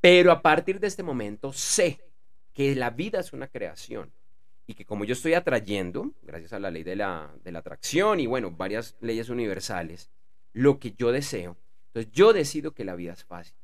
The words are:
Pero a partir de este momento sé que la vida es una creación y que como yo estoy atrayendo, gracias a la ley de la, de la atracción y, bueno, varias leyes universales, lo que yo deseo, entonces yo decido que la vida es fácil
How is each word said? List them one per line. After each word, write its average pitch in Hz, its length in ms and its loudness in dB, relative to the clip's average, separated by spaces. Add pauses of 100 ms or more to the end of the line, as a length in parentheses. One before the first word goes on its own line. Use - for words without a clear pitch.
Pero 175 320 12
a 156 80 6
partir 170 400 4
de 208 60 0
este 196 160 -4
momento 127 500 -4
sé - 480 2 (540)
que 139 200 2
la 127 140 0
vida 180 320 -4
es 180 140 -8
una 135 140 -10
creación 98 600 -10 (560)
y 107 60 -14
que 95 140 -14
como 104 180 -4
yo 107 80 -2
estoy 160 220 0
atrayendo, 110 880 -2
gracias 85 320 -14
a 101 40 -8
la 98 120 -6
ley 80 140 -8
de 90 120 -6
la, 87 340 -4 (140)
de 90 80 -12
la 82 60 -8
atracción 185 600 0
y, 135 80 0
bueno, 113 240 -2
varias 95 520 -6
leyes 113 260 -4
universales, 95 840 -4 (440)
lo 139 240 6
que 113 140 -8
yo 120 200 2
deseo, 107 460 -4 (300)
entonces 113 240 -6
yo 196 200 10
decido 151 400 0
que - 100 -10
la 92 120 -4
vida 87 180 -8
es - 120 -14
fácil 87 400 -14